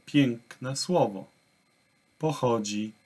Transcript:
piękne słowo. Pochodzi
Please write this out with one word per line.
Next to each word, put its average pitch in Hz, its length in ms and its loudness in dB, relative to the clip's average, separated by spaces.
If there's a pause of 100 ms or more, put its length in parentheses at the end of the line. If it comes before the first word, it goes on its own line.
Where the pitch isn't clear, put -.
piękne 131 720 0
słowo. 123 520 0 (920)
Pochodzi 110 720 -2 (140)